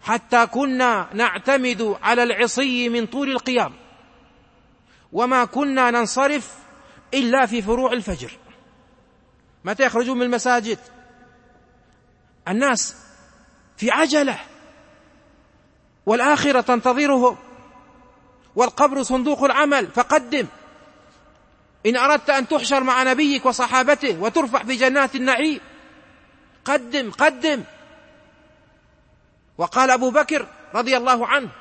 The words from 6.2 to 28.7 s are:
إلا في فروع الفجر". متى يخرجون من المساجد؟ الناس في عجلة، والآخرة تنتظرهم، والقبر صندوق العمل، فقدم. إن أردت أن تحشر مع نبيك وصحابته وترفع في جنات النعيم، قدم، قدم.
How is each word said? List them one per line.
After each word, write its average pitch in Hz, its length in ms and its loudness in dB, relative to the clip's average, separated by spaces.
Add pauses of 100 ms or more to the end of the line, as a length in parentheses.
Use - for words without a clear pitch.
إلا 254 320 2
في 226 160 -4
فروع 240 300 -2
الفجر". 180 460 -8 (1300)
متى 208 220 0
يخرجون 247 320 0
من 247 60 0
المساجد؟ 240 560 -2 (1700)
الناس 233 480 -2 (800)
في 220 140 -2
عجلة، 277 480 0 (1700)
والآخرة 262 560 2
تنتظرهم، 254 760 2 (1160)
والقبر 269 480 2
صندوق 254 400 0
العمل، 277 440 2
فقدم. 247 600 0 (1400)
إن 233 120 2
أردت 277 320 2
أن 269 180 2
تحشر 277 360 0
مع 254 200 2
نبيك 269 420 0
وصحابته 254 720 0
وترفع 233 440 -2
في 247 120 -4
جنات 262 400 0
النعيم، 262 440 0 (1040)
قدم، 254 460 -2
قدم. 277 520 0 (1900)